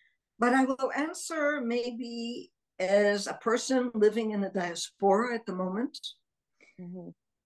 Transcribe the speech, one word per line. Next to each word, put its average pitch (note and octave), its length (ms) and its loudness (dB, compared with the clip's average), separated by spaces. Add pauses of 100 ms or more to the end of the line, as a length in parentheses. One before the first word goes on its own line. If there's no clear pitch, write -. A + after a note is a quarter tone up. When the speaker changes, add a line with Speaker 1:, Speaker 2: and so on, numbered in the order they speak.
(380)
Speaker 1:
But A#3+ 160 4
I C4 100 6
will C4 320 0
answer D4 640 -2
maybe A#3 920 -6 (260)
as G3+ 480 2
a - 80 -6
person B3+ 580 0
living G#3+ 380 4
in G3+ 100 -2
the G3 100 -2
diaspora G3 840 0
at A3+ 120 -6
the F#3 80 -8
moment. F#3 440 -4 (840)
Speaker 2:
Mm-hmm. F3+ 280 -12 (380)